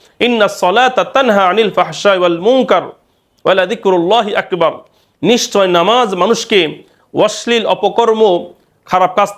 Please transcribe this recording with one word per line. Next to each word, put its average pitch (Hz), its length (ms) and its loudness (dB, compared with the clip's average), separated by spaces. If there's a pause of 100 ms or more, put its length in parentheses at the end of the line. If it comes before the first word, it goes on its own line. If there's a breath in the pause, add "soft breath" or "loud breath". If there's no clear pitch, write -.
(200 soft breath)
"ইন্না 226 280 2
সলাতা 208 560 0
তানহা 214 420 0
আনিল 202 240 0
ফাহশাই 185 480 0
ওয়াল 175 200 0
মুনকার 214 440 2 (600)
ওয়ালা 185 220 2
যিকরুল্লাহি 202 680 0
আকবার।" 170 380 -2 (500)
নিশ্চয় 202 440 0
নামাজ 190 480 2
মানুষকে 180 680 -2 (320 soft breath)
অশ্লীল 208 520 -2
অপকর্ম, 202 800 0 (400)
খারাপ 185 320 0
কাজ 202 220 2